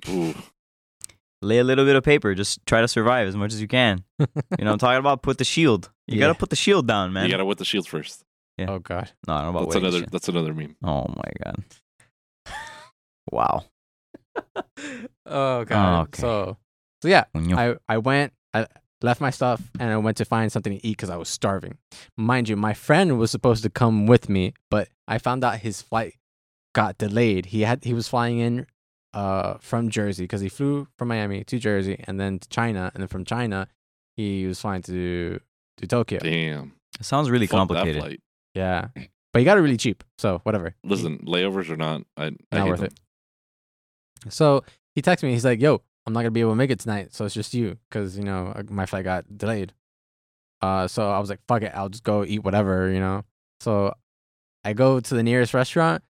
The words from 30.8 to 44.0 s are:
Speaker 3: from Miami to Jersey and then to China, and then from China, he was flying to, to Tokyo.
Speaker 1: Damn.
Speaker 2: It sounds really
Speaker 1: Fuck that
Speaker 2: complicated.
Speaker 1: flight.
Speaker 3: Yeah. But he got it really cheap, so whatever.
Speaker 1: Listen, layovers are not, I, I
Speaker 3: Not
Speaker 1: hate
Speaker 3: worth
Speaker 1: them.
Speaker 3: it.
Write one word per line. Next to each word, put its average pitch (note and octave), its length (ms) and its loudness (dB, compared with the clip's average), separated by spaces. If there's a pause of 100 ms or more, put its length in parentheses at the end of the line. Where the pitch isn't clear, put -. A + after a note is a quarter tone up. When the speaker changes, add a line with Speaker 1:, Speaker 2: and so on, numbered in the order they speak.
Speaker 3:
from A#2+ 120 -4
Miami G#2 360 -4
to - 140 -6
Jersey G2 480 -2
and G2 120 -8
then G2 200 -2
to - 100 -14
China, G#2+ 460 -2
and F#2 80 -8
then F#2 60 -8
from F#2 180 -8
China, A2 420 -4 (480)
he G2 300 -4
was F#2 140 -6
flying F#2+ 220 -4
to, F2+ 580 -4 (360)
to - 100 -10
Tokyo. A2+ 340 0
Speaker 1:
Damn. D#2+ 520 -2 (260)
Speaker 2:
It - 60 -14
sounds C#3+ 240 0
really A#2+ 180 2
Speaker 1:
Fuck F#2+ 220 2
that E2 60 -2
Speaker 2:
complicated. D#2+ 280 -2
Speaker 1:
flight. - 180 -12 (340)
Speaker 3:
Yeah. F#2 340 -2 (440)
But A#2 80 4
he B2 40 6
got G3 140 6
it - 20 6
really C#3+ 160 4
cheap, A2 260 -2 (140)
so F#2+ 280 0
whatever. F2+ 300 -2 (100)
Speaker 1:
Listen, F2 340 -2
layovers F2+ 500 0
are D#2+ 80 -6
not, D#2 260 -2 (140)
I, D2+ 100 -6
I D2+ 40 -4 (220)
Speaker 3:
Not E2+ 100 2
Speaker 1:
hate G2 80 2
Speaker 3:
worth F2+ 100 -2
Speaker 1:
them. G2 60 -4
Speaker 3:
it. - 140 -12 (1300)